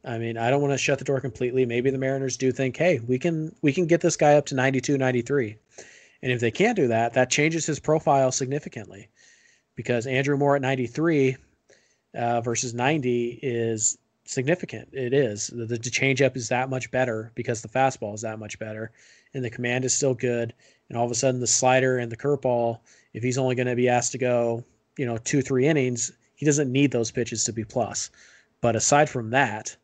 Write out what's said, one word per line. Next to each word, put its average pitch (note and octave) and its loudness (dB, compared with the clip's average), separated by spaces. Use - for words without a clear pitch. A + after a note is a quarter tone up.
I A#2+ -6
mean, A2+ -6
I A#2 0
don't C#3 4
wanna C#3 0
shut C#3 0
the - -12
door C3+ 0
completely. B2+ 0
Maybe A#2+ 0
the C3+ -4
Mariners C3+ -2
do C3 0
think, B2+ -2
"Hey, E3+ 2
we B2 -2
can, D#3+ -4
we D3 4
can F3+ 0
get E3 4
this E3 2
guy D3 6
up D3 4
to - -6
ninety-two, C3+ 2
ninety-three." B2+ 0
And B2+ 0
if A#2+ 0
they A#2 4
can't A3 2
do D3 2
that, A#2 2
that B2+ 2
changes D#3+ 0
his D3+ -4
profile C#3+ 2
significantly, A#2+ -8
because A#2+ -2
Andrew C3+ 0
Moore C#3+ 4
at C#3+ 0
ninety-three, C3+ 2
uh, A#2+ 0
versus A#2 -4
ninety B2 0
is A2+ -2
significant. C3+ -4
It B2 -4
is. A#2 0
The, A#2 -8
the A#2 -4
changeup B2+ 0
is A#2+ -6
that B2+ -2
much C3 -6
better A#2 -2
because A#2 -6
the A#2+ -14
fastball B2+ 0
is G#2+ -10
that A2 -8
much G#2+ -14
better, A2 -10
and C3 -6
the A#2 -4
command B2 -2
is B2+ 0
still C3 0
good. A#2 -2
And A#2+ -6
all A#2+ 2
of A#2+ -2
a - -4
sudden, B2+ 0
the A#2+ -2
slider B2+ 4
and A#2 -4
the A#2 -10
curveball, B2 0
if A2+ -6
he's B2 0
only B2+ 2
gonna B2 0
be B2 4
asked B2 2
to C3 -10
go, A#2+ 0
you C#3 -2
know, A#2 -4
two, C3 0
three C3 2
innings, B2+ 0
he - -10
doesn't C#3+ 2
need C#3 4
those A#2 -2
pitches A#2 -4
to A#2 -4
be A2+ -6
plus. G#2+ -4
But A#2 2
aside D3 4
from A2+ -6
that A2+ 0